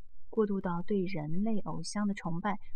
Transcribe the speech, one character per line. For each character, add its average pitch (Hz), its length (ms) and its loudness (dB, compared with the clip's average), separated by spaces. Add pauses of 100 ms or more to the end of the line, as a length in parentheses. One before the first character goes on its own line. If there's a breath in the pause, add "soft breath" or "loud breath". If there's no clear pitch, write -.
(300)
过 214 160 2
渡 196 160 0
到 175 200 -2
对 202 200 2
人 156 420 2
类 220 180 4
偶 160 220 -4
像 208 240 -2
的 202 60 0
崇 170 260 -2
拜， 190 200 -2 (160 soft breath)